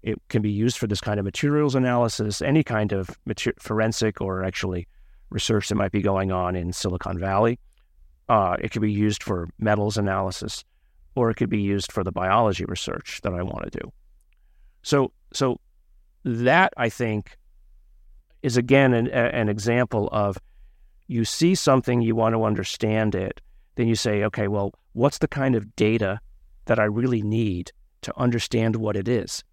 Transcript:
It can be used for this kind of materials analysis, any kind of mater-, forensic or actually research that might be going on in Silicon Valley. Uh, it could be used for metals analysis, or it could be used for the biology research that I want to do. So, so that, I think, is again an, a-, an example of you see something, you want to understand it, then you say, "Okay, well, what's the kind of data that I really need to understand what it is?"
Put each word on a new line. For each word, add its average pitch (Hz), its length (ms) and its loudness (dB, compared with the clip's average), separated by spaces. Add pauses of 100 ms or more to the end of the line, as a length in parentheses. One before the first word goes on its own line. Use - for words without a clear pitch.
It - 260 -4
can 110 140 2
be 104 80 0
used 107 260 0
for 120 100 -4
this 101 140 -2
kind 104 180 -2
of 101 60 -2
materials 143 500 0
analysis, 120 680 0
any 147 200 4
kind 107 300 0
of 95 180 -4 (140)
mater-, - 340 -4
forensic 110 640 -2
or 95 240 -4
actually 92 420 -4 (440)
research - 380 0
that 104 80 0
might 101 160 0
be 104 100 0
going 95 280 0
on 92 260 -2
in 90 160 -4
Silicon 90 460 -4
Valley. 101 400 2 (680)
Uh, 95 320 4
it 107 120 -4
could 110 100 -2
be 107 100 2
used 104 300 0
for 87 260 -4 (100)
metals 107 380 2
analysis, 95 680 -4 (500)
or 120 160 2
it 113 60 -2
could 120 140 0
be 107 120 0
used 101 280 0
for 98 140 -2
the 92 80 -6
biology 95 520 2
research - 580 -8
that 95 100 -2
I 87 100 -4
want - 220 -6
to - 140 -10
do. - 140 -10 (920)
So, 139 280 2 (220)
so 131 260 0 (640)
that, 131 520 4
I 120 120 0
think, 107 480 -4 (1040)
is 123 140 0
again 127 380 6
an, 117 140 2
a-, 127 260 0
an 110 140 0
example 110 640 0
of 101 260 0 (680)
you 117 160 0
see 170 320 2
something, 127 460 4
you 113 120 2
want 113 200 2
to 110 100 2
understand 107 720 0
it, 92 240 -6 (340)
then 120 140 0
you 113 80 2
say, 104 260 0
"Okay, 107 240 -2
well, 101 260 -2 (200)
what's 131 260 0
the 156 80 0
kind 135 300 0
of 104 180 -6
data 107 460 0 (460)
that 113 120 2
I 107 60 4
really 117 380 0
need 104 500 -2 (300)
to - 140 -10
understand 117 600 0
what 104 200 -2
it 98 120 -4
is?" - 340 -2 (100)